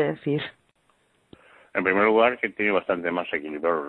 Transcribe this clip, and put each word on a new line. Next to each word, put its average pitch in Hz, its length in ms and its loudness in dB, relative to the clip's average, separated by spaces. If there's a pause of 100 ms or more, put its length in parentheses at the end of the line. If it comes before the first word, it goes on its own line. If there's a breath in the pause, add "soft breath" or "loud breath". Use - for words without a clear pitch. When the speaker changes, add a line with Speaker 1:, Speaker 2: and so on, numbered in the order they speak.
(140)
Speaker 1:
decir? 147 280 -4 (1300 soft breath)
Speaker 2:
En 101 100 -2
primer 95 220 4
lugar, 113 340 4
que 110 100 -4
tiene 104 220 -2
bastante 87 400 -2
más 87 220 -4
equilibrado 78 560 -4